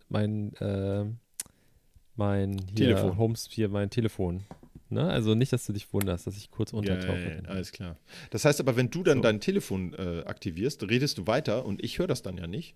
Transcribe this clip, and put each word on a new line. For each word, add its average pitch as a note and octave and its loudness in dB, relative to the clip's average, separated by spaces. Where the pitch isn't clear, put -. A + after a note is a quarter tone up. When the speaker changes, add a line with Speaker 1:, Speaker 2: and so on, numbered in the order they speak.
Speaker 1:
mein, G#2+ 0
äh, G2 0
mein G2 2
hier F#2+ -6
Speaker 2:
Telefon. G2+ 4
Speaker 1:
Homes-, A2+ 0
hier A2 0
mein G2+ 0
Telefon. G2 -2
Ne? C3+ 0
Also A2 4
nicht, A#2+ 4
dass B2 0
du G#2+ -4
dich - -10
wunderst, F#2+ 0
dass F#2+ -6
ich - -14
kurz - -4
untertauche. F#2+ 0
Speaker 2:
Ja, F2 -4
ja, E2 -8
ja, E2+ -12
alles F#2+ -6
klar. F2 -10
Das - -2
heißt D3 6
aber, B2+ 2
wenn B2 4
du E3+ -4
dann D3+ 6
Speaker 1:
So. A2 0
Speaker 2:
dein G#2+ 4
Telefon, - -2
äh, E2+ -4
aktivierst, G#2 -4
redest B2 0
du F2+ -6
weiter A2+ 2
und G2 -4
ich - -6
höre F3 2
das C3+ -2
dann F2+ -8
ja E2+ -8
nicht. G2+ -8